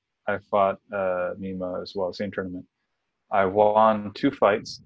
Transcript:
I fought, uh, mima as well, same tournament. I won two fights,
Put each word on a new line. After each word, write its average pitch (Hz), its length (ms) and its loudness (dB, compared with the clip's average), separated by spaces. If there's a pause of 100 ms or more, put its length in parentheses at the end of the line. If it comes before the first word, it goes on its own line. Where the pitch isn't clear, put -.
(280)
I 101 100 -2 (120)
fought, 98 280 2 (160)
uh, 90 440 -2
mima 92 440 -8
as 87 120 -14
well, 90 180 -4
same 101 180 -8
tournament. 90 340 -8 (680)
I 98 140 4
won 107 680 4
two 143 160 0
fights, 110 560 0